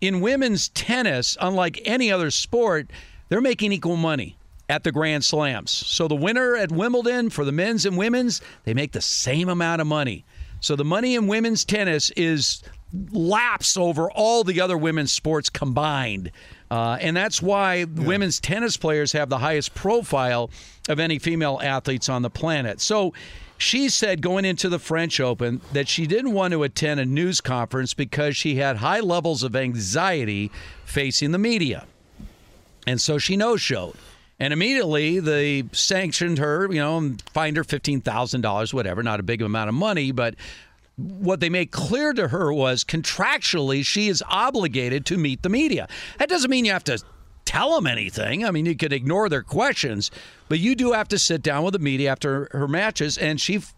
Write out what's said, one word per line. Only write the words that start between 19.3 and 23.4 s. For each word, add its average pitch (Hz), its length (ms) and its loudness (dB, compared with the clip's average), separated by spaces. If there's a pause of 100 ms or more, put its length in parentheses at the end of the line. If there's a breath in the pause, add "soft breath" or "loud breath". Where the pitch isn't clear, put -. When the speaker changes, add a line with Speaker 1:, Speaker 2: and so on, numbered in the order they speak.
Speaker 1:
highest 147 360 0
profile 131 760 0 (400 loud breath)
of 151 120 0
any 165 180 0
female 156 420 0
athletes 135 480 -2
on 127 140 0
the 120 80 -2
planet. 139 500 -2
So 208 320 0 (460 loud breath)